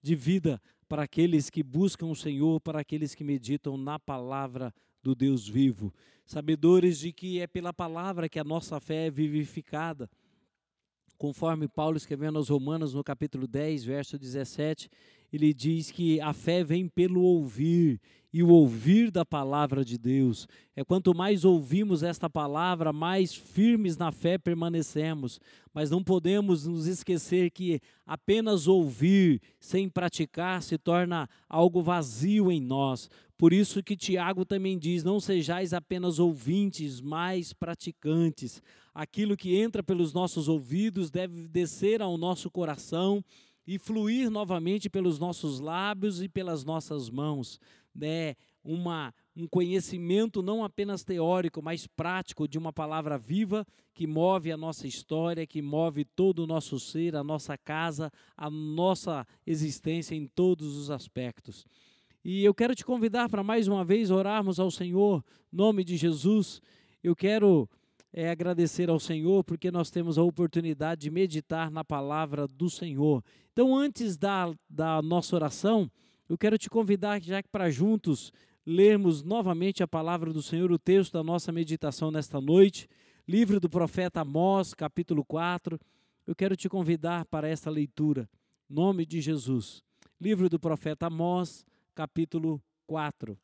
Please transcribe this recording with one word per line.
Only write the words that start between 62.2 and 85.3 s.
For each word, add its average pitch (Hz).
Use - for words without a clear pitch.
E 196
eu 202
quero 240
te -
convidar 240
para 196
mais 220
uma 196
vez 202
orarmos 196
ao 185
Senhor, 180
em 165
nome 202
de 175
Jesus. 165
Eu 175
quero, 196
é, 165
agradecer 170
ao 165
Senhor 170
porque 175
nós 175
temos 170
a 165
oportunidade 165
de 151
meditar 160
na 156
palavra 143
do 139
Senhor. 147
Então, 262
antes 240
da, 185
da 160
nossa 165
oração, 175
eu 170
quero 214
te -
convidar 202
já 190
que -
para 185
juntos 170
lermos 185
novamente 185
a 175
palavra 160
do 156
Senhor, 175
o 170
texto 185
da 165
nossa 165
meditação 156
nesta 147
noite, 180
livro 202
do 175
profeta 175
Amós, 175
capítulo 156
quatro. 165